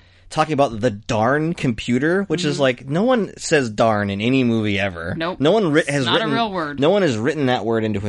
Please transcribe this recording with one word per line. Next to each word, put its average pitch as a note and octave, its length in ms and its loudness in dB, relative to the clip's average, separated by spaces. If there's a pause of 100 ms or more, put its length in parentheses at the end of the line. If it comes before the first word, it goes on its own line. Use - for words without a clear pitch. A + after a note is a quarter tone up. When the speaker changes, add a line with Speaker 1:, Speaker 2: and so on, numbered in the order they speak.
(300)
Speaker 1:
talking D#3 240 0
about B2+ 260 0
the A#2+ 120 0
darn B2+ 600 0
computer, C#3 720 0
which E3+ 200 -2
is, C#3+ 100 0
Speaker 2:
Mm-hmm. C#3+ 60 -4
Speaker 1:
like, B2+ 260 0
no D#3 160 0
one A#3+ 340 0
says C3+ 320 0
darn G#2 400 2
in G2 120 -4
any B2+ 220 2
movie A2 360 0
ever. F2+ 380 -4
Speaker 2:
Nope. E3 220 -6
Speaker 1:
No C#3+ 120 4
one G3+ 200 2
ri-, D3+ 100 4
Speaker 2:
It's - 80 -4
Speaker 1:
has C#3+ 160 -2
Speaker 2:
not - 120 0
a - 80 -2
Speaker 1:
written, C#3+ 80 -2
Speaker 2:
real A3 180 -2
word. D3+ 280 -6
Speaker 1:
no C#3+ 100 4
one G3+ 120 4
has C#3 160 2
written C#3 300 -2
that B2 180 0
word A2+ 180 0
into G#2+ 160 -2
a G2 80 -6